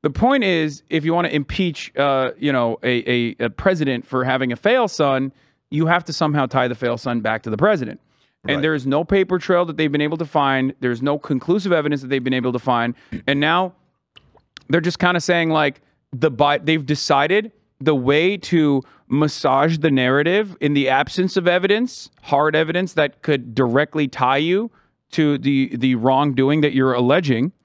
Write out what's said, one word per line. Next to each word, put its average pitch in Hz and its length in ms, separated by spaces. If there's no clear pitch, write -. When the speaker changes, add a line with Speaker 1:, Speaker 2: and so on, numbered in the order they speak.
Speaker 1:
The 151 80
point 254 320
is, 160 460
if 160 140
you 160 100
wanna 175 160
impeach, 151 680
uh, 135 400
you 147 160
know, 117 300
a, 123 280
a, 117 340
a 117 40
president 139 560
for 127 180
having 127 280
a 120 40
fail 233 320
son, 135 460
you 156 160
have 175 180
to 160 80
somehow 147 320
tie 127 220
the 123 80
fail 120 240
son 120 220
back 110 220
to 117 60
the 107 80
president. 151 420
And 143 100
Speaker 2:
Right. 143 40
Speaker 1:
there 156 140
is 131 100
no 143 180
paper 185 360
trail 175 260
that 160 100
they've 151 160
been 147 100
able 151 160
to 165 80
find. 135 560
There's 120 200
no 143 160
conclusive 175 560
evidence 147 280
that 131 80
they've 131 140
been 131 120
able 127 180
to 123 60
find. 120 340
And 139 140
now 175 340
they're 165 120
just 165 180
kinda 180 200
saying, 170 300
like, 151 320
the 143 180
Bi-, 143 280
they've 147 260
decided 151 680
the 151 140
way 151 420
to 147 460
massage 147 720
the 151 120
narrative 147 680
in 147 140
the 139 140
absence 151 480
of 175 100
evidence, 196 640
hard 151 340
evidence 160 380
that 147 300
could 123 320
directly 139 520
tie 131 300
you 185 320
to 147 260
the, 135 360
the 127 200
wrongdoing 135 680
that 147 120
you're 131 200
alleging 131 580